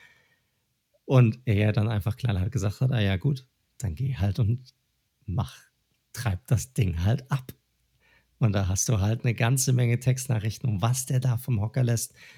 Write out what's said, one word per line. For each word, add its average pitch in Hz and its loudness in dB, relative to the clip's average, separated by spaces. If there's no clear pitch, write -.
Und 123 4
er 104 2
dann 107 0
einfach 104 -2
knallhart 95 -2
gesagt 98 -4
hat, 131 2
"Ah 120 0
ja, 98 2
gut, 143 -2
dann 90 -4
geh 135 -4
halt 95 0
und 120 -2
mach, - -4
treib - -6
das - -2
Ding 85 -2
halt 107 -2
ab." - -4
Und 107 2
da 98 0
hast 95 -2
du 113 2
halt 107 0
eine 117 0
ganze 127 0
Menge 123 2
Textnachrichten 117 -2
und 98 -2
was 123 0
der 131 0
da 123 0
vom 120 -2
Hocker 117 -2
lässt, 117 -2